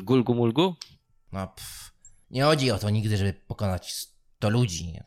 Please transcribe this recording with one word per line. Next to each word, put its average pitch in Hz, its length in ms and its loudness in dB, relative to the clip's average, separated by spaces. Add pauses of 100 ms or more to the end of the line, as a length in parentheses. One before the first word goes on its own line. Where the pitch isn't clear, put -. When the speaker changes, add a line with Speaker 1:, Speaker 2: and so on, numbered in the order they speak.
Speaker 1:
gulgu-mulgu? 120 680 2 (580)
Speaker 2:
No 95 160 -6
pff, - 440 -16 (380)
nie 127 140 -2
chodzi 143 280 4
o 95 80 0
to 104 100 -2
nigdy, 107 280 2
żeby 95 160 0
pokonać - 600 -6
sto - 560 -6
ludzi, 87 580 0